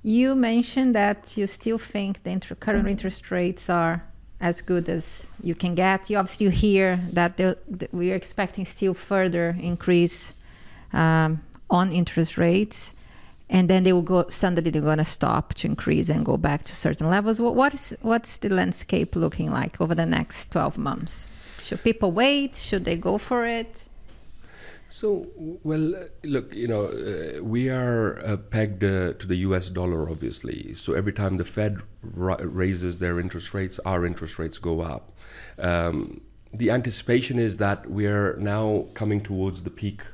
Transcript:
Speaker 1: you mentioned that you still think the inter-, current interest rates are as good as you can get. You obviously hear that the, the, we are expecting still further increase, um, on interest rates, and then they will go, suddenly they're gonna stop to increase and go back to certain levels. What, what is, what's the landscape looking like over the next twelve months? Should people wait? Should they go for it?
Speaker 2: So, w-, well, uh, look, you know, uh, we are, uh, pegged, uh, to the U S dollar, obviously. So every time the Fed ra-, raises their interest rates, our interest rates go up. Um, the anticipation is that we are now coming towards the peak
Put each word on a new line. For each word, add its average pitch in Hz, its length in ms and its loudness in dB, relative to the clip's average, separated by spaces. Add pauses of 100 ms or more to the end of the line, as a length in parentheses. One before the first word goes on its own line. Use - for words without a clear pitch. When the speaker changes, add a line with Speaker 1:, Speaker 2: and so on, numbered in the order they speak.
Speaker 1:
you 254 280 4
mentioned 240 600 4
that 208 400 2
you 196 120 0
still 226 320 -2
think 202 420 -4
the 175 80 -8
inter-, 185 240 -4
current 202 340 2
interest 196 440 -4
rates 180 400 0
are 170 320 2 (360)
as 175 220 0
good 175 260 0
as - 440 -6 (100)
you 170 140 -2
can 180 180 -2
get. 185 380 2
You 208 80 2
obviously 196 320 2
hear 190 480 4 (140)
that 175 240 2
the, 185 200 2 (100)
the, 180 240 -8
we 175 200 0
are 190 40 0
expecting 185 500 -4
still 190 280 0
further 175 680 0
increase, 175 760 2 (580)
um, 160 480 4 (300)
on 180 200 4
interest 165 460 0
rates, 180 560 2 (560)
and 185 180 6
then 185 160 6
they 185 100 8
will 175 100 6
go, 175 260 4
suddenly 170 400 2
they're 151 100 2
gonna 156 240 4
stop - 520 0
to - 100 -4
increase 156 440 2
and 156 140 2
go 156 140 2
back 151 280 0
to - 100 -8
certain 156 340 0
levels. 208 320 2
What, 240 140 2
what 277 180 4
is, - 300 -8
what's 226 340 0
the 208 120 -2
landscape 180 680 0
looking 165 340 0
like 135 320 -2
over 165 140 2
the 165 100 2
next - 460 -2
twelve 143 260 0
months? - 540 -6 (320)
Should - 200 -8
people 220 280 2
wait? 277 460 2
Should 190 280 -2
they 170 120 0
go 190 200 0
for 240 300 -2
it? 233 380 -6 (1000)
Speaker 2:
So, 202 380 -2 (100)
w-, 170 280 -10
well, 156 320 0
uh, - 80 -12 (200)
look, 131 300 -4
you 117 140 -4
know, 104 180 0
uh, 80 580 -6
we 120 260 0
are, 123 540 0
uh, 104 140 0
pegged, 107 460 -2
uh, 92 300 2
to - 140 -10
the 90 100 0
U 95 180 2
S 90 160 -4
dollar, 87 400 -2
obviously. 58 640 -8
So - 180 -4
every 101 180 0
time 95 260 0
the 90 60 -2
Fed 104 380 -2 (220)
ra-, 90 360 -2
raises 90 600 -2
their 87 200 0
interest 87 360 -6
rates, 95 280 -4
our 90 220 0
interest 85 320 -6
rates 80 220 -6
go 82 220 -2
up. 78 300 -8 (460)
Um, 85 640 -2 (320)
the 117 160 2
anticipation 123 720 0
is 110 180 0
that 101 320 0
we 101 160 0
are 101 320 2
now 104 560 0
coming 104 280 0
towards 95 420 -4
the - 80 -6
peak - 300 -6 (120)